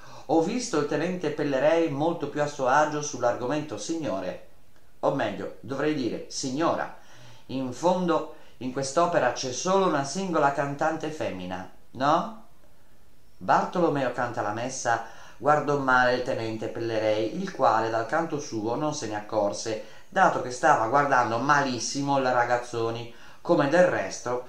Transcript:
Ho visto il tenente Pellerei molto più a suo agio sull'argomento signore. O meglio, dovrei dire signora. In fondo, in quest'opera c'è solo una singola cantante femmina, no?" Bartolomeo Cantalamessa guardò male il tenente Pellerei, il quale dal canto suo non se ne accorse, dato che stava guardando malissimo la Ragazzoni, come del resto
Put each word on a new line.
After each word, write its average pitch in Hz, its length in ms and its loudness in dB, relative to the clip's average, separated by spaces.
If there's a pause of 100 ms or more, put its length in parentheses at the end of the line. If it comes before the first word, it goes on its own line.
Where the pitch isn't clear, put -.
(300)
Ho 160 120 6
visto 196 380 0
il 143 80 2
tenente 160 420 -2
Pellerei 151 600 2
molto 147 380 -2
più 147 140 -4
a 147 60 2
suo 139 200 -2
agio 151 340 4
sull'argomento 123 760 -2
signore. 101 720 -6 (520)
O 143 160 2
meglio, 98 460 -4
dovrei 147 320 -2
dire 123 340 -4
signora. 135 720 -2 (480)
In 131 260 -4
fondo, 175 640 2 (220)
in 127 160 -6
quest'opera 135 580 2
c'è 131 220 -4
solo 190 320 2
una 151 180 2
singola 165 480 0
cantante 156 600 -2
femmina, 92 580 -6 (220)
no?" 170 520 0 (920)
Bartolomeo 143 760 2
Cantalamessa 117 920 -2 (320)
guardò 143 400 4
male 127 380 4
il 127 80 0
tenente 113 440 -2
Pellerei, 110 720 0
il 196 120 -4
quale 113 380 4
dal 113 160 0
canto 165 320 0
suo 113 380 -4
non 147 180 -2
se 113 140 -6
ne 107 80 -6
accorse, 107 640 -2 (280)
dato 160 320 4
che 127 100 -6
stava 131 360 4
guardando 123 500 4
malissimo 139 800 2
la 127 120 2
Ragazzoni, 120 800 0 (260)
come 156 300 4
del 175 160 6
resto 123 640 -2